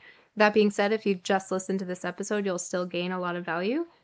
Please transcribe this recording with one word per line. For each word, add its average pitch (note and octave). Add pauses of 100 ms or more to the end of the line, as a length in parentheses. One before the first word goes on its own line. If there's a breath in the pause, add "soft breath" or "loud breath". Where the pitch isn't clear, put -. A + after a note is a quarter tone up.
(360 soft breath)
That G#3
being G#3+
said, G3+
if G#3+
you G3
just F#3+
listen F#3+
to F#3+
this F3+
episode, G3+
you'll F3+
still F3+
gain F3
a F#3
lot F3
of F3
value. G3+ (180 soft breath)